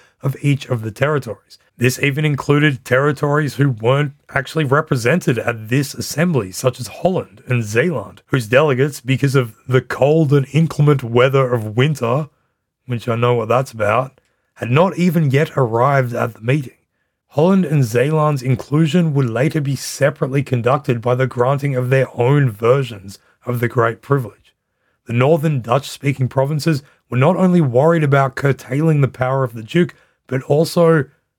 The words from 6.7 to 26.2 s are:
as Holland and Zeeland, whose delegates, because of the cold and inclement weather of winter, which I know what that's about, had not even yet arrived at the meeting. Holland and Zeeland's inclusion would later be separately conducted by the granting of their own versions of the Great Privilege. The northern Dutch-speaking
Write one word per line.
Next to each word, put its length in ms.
as 80
Holland 580
and 160
Zeeland, 640
whose 220
delegates, 520
because 360
of 180
the 120
cold 520
and 200
inclement 520
weather 500
of 220
winter, 540
which 220
I 60
know 200
what 120
that's 240
about, 500
had 180
not 260
even 320
yet 260
arrived 580
at 200
the 60
meeting. 340
Holland 360
and 200
Zeeland's 580
inclusion 720
would 160
later 300
be 160
separately 640
conducted 580
by 140
the 140
granting 480
of 140
their 180
own 320
versions 720
of 140
the 80
Great 340
Privilege. 500
The 60
northern 480
Dutch-speaking 680